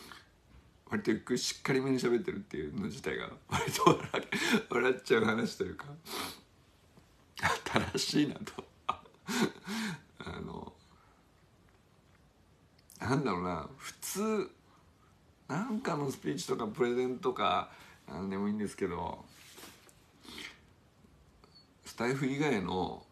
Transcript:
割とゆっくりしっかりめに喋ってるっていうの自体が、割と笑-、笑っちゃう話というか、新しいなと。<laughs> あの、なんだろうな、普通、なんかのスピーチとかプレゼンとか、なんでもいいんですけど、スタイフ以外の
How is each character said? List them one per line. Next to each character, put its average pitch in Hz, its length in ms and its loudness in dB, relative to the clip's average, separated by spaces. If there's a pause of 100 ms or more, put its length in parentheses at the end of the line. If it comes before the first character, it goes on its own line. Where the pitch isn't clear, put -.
(880)
割 - 140 0
と 117 80 4
ゆ 107 60 4
っ - 40 -8
く - 120 -2
り 123 60 2
し - 200 -2
っ - 20 -16
か 147 120 2
り 131 80 4
め 135 80 0
に 131 100 4
喋 120 200 4
っ 95 40 -2
て 95 80 0
る - 60 -8
っ - 20 -6
て - 180 -8
い 76 100 -4
う 76 120 -4
の 92 60 0
自 - 160 -6
体 65 160 -2
が、 60 120 -6 (200)
割 - 220 0
と - 140 0
笑-、 - 220 8 (640)
笑 120 220 4
っ - 100 -4
ち - 140 4
ゃ 113 40 6
う 110 60 4
話 113 320 0
と 98 60 -4
い 90 80 -2
う - 40 -12
か、 - 100 -12 (2000)
新 - 60 2
し - 260 4
い - 40 0
な - 60 -6
と。 - 300 -12 (220)
<laughs> - 120 -2 (1200)
あ 87 220 -10
の、 - 320 -10 (2250)
な 127 140 2
ん 135 80 2
だ 113 80 2
ろ 90 80 0
う 90 40 -2
な、 85 240 -2 (100)
普 - 220 -12
通、 208 520 -2 (960)
な 190 200 -2
ん 214 140 -2
か 160 160 0
の 139 140 0
ス - 80 -10
ピ - 100 -2
ー 147 80 0
チ - 100 -6
と - 80 0
か 110 120 -2
プ 113 160 0
レ 120 100 4
ゼ 127 120 4
ン 127 120 0
と 127 160 0
か、 92 380 2 (360)
な 76 140 -6
ん 98 80 -2
で 95 80 -2
も 101 100 0
い 104 40 2
い - 20 0
ん 107 60 -2
で 101 80 0
す - 100 -10
け 95 100 0
ど、 87 380 -6 (2500)
ス - 120 -16
タ 117 120 0
イ 131 60 4
フ 135 140 0
以 139 100 0
外 139 240 4
の 90 500 -2